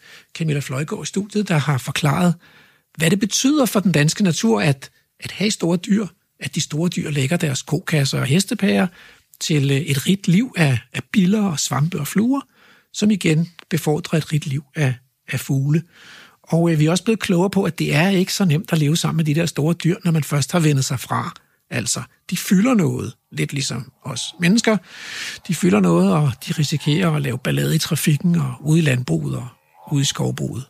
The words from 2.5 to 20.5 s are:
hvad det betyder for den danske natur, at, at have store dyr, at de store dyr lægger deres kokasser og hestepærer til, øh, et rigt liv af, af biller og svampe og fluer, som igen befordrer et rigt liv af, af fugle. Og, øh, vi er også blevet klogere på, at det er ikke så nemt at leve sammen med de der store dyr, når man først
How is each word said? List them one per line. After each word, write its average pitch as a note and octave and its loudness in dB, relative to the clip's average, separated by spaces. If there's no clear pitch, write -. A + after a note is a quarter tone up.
hvad D#3+ 0
det G3 2
betyder C4 2
for G#3 0
den F#3 2
danske D3+ 2
natur, G3+ 2
at, C#3 0
at - -16
have G#3 -2
store F3 0
dyr, G3+ 0
at - -8
de D#3 -2
store D#3+ -2
dyr E3+ -6
lægger C#3+ 0
deres C#3+ -2
kokasser C#3+ 0
og C3 -2
hestepærer G3 2
til, C#3 0
øh, C#3 2
et C#3+ -2
rigt F#3+ 0
liv G3+ 2
af, C#3 2
af C#3 -6
biller G3+ 2
og F3 -2
svampe D3+ -2
og C#3+ -4
fluer, B3+ 0
som G#3 2
igen E3+ 0
befordrer E3 -2
et - -4
rigt D3 -2
liv C#3+ -4
af, C#3 0
af A#2+ -4
fugle. D3 0
Og, E3 2
øh, D#3 2
vi D3+ 4
er D#3+ 4
også F3+ 0
blevet A3+ 0
klogere F#3 0
på, G3 0
at E3 -4
det D3+ 0
er E3+ 2
ikke F#3+ 0
så - 0
nemt E3 0
at E3 2
leve D3+ 2
sammen D#3 -2
med D#3+ 0
de D3+ 0
der E3 0
store D3+ -2
dyr, D3+ -2
når F3 0
man D#3+ 2
først D3 -2